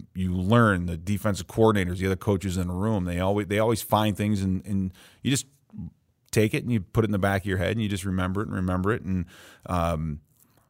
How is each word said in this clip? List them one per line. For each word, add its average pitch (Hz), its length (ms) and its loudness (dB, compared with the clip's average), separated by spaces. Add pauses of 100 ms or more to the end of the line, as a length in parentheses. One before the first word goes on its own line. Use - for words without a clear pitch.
(140)
you 92 200 -2
learn 95 520 4
the 82 100 -4
defensive 92 500 -2
coordinators, 101 520 4
the 92 80 0
other 95 100 2
coaches 92 400 0
in 90 120 -2
the 90 60 -4
room, 98 300 -2
they 87 160 -2
always, 98 260 0
they 101 120 0
always 110 240 2
find 107 340 2
things 104 260 0
and, 92 240 -2
and 95 260 -4 (300)
you 123 80 -2
just - 160 -2 (840)
take 107 240 2
it 147 80 -2
and 120 100 -6
you 113 80 2
put 110 240 -2
it - 20 0
in 104 60 -2
the 101 60 0
back 98 240 0
of 95 40 -8
your 92 120 0
head 95 140 0
and 113 100 -2
you 104 60 -2
just 95 160 -4
remember 92 380 -2
it - 40 -4
and 95 80 -8
remember 92 380 0
it. - 100 -2
And, 92 220 -2 (400)
um, 80 560 -2 (500)